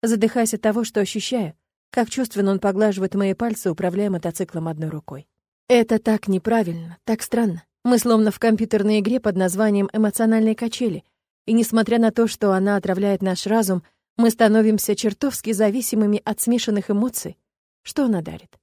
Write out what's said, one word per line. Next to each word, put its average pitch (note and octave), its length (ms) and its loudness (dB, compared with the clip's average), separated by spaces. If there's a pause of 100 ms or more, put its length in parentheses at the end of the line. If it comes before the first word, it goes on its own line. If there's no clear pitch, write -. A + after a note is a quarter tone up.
задыхаясь A3+ 540 0
от G#3 60 -6
того, A3 220 0
что G#3+ 160 -4
ощущаю, G3+ 540 -4 (380)
как A3+ 180 0
чувственно G3+ 420 -2
он G3 80 0
поглаживает G3 540 0
мои G3 200 0
пальцы, A3 360 -4
управляя F#3 400 -2
мотоциклом E3+ 580 -6
одной D#3 220 -6
рукой. D3 380 -12 (440)
Это A#3 280 4
так G#3+ 280 -2
неправильно, F3 760 -2
так A3+ 180 -4
странно. G3+ 420 -2 (200)
Мы A#3+ 160 4
словно A3 320 2
в - 80 -8
компьютерной G#3+ 600 2
игре A3 180 0
под G#3 180 -2
названием G3 560 2
"Эмоциональные A3 640 2
качели", A3+ 480 -4 (420)
и A3+ 80 0
несмотря A3+ 460 2
на A3+ 100 4
то, A#3 160 2
что G#3 280 0
она G3 220 2
отравляет G3 460 0
наш F#3 240 -2
разум, G3 380 0 (340)
мы A#3 140 4
становимся A3 640 4
чертовски A3 560 -4
зависимыми G#3 760 0
от G#3+ 160 -4
смешанных A3+ 480 0
эмоций, G#3 480 -4 (460)
что - 220 -2
она G3+ 180 0
дарит. D#3+ 400 -16